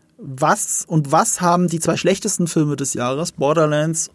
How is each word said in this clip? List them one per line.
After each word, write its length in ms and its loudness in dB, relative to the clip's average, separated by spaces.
Was, 720 -2
und 240 0
was 300 2
haben 260 2
die 140 -4
zwei 160 0
schlechtesten 500 0
Filme 300 0
des 160 -4
Jahres, 400 -4
Borderlands 800 0